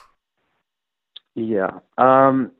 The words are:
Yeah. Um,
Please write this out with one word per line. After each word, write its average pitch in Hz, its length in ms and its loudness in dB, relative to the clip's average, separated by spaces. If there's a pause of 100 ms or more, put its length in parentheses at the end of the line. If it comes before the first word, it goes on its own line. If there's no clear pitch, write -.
(1400)
Yeah. 101 440 -6 (180)
Um, 131 640 2